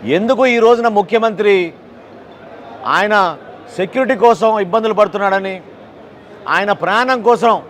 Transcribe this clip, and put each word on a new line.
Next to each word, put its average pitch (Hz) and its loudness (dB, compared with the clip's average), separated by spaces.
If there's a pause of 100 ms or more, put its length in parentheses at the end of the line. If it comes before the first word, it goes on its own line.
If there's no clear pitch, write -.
(180)
ఎందుకు 233 0
ఈ 247 2
రోజున 233 4
ముఖ్యమంత్రి 208 0 (1300)
ఆయన 190 0 (600)
సెక్యూరిటీ 247 -2
కోసం 220 2 (100)
ఇబ్బందులు 214 -2
పడుతున్నాడని, 196 0 (920)
ఆయన 190 -2
ప్రాణం 226 -2
కోసం 226 2 (140)